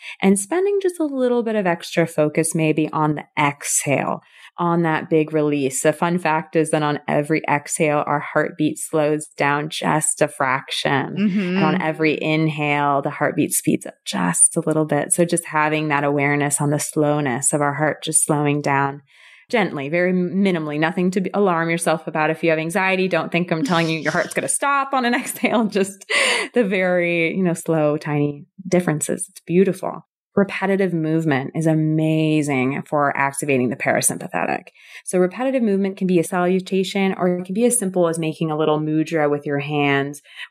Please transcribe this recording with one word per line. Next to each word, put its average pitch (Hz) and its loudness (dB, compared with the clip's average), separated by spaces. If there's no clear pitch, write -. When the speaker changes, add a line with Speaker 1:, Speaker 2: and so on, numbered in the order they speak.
Speaker 1:
and 196 4
spending 392 0
just 359 -2
a 320 0
little 254 0
bit 214 -2
of 202 0
extra 170 0
focus 156 0
maybe 156 2
on 151 0
the - -10
exhale, - -2
on 170 2
that 160 -2
big 156 2
release. 147 0
The 156 4
fun 175 0
fact 160 -2
is 156 2
that 156 0
on 147 0
every 147 0
exhale, 147 0
our 147 0
heartbeat - -2
slows 151 -2
down 147 0
just - -2
a 147 2
fraction. 139 -2
Speaker 2:
Mm-hmm. 185 0
Speaker 1:
And 190 2
on 156 2
every 156 0
inhale, 147 0
the 147 -2
heartbeat - -2
speeds - 0
up - -14
just - 0
a 165 -2
little 156 0
bit. 147 0
So 175 2
just 170 -2
having 156 0
that 143 0
awareness 143 2
on 143 2
the 147 2
slowness 147 0
of 151 2
our 143 0
heart, 147 -2
just - 0
slowing 147 2
down 139 0
gently, 151 -2
very 180 0
minimally, 180 0
nothing 180 2
to 202 0
be, 180 -2
alarm 170 2
yourself 165 0
about. 156 0
If 156 -4
you 165 2
have 156 2
anxiety, 185 0
don't 165 -2
think 175 0
I'm 160 -2
telling 170 2
you 160 -2
your 147 -2
heart's 175 -2
gonna 156 -2
stop 277 -2
on 254 0
an 240 0
<laughs> 262 0
exhale. - 0
Just 190 -2
the 240 2
very, 180 0
you 190 0
know, 170 2
slow, 156 0
tiny 147 -2
differences. 175 0
It's - -20
beautiful. 180 0
Repetitive 196 0
movement 156 0
is 156 0
amazing 156 2
for 143 0
activating 135 0
the - -4
parasympathetic. - -2
So 185 -2
repetitive 233 0
movement 196 0
can 190 -2
be 180 4
a 160 2
salutation, 190 0
or 180 0
it 180 -8
can 190 -6
be 226 2
as 240 2
simple 185 2
as 165 -2
making 160 -2
a 151 -2
little 151 4
mudra 156 0
with 147 -2
your 143 -2
hands 143 0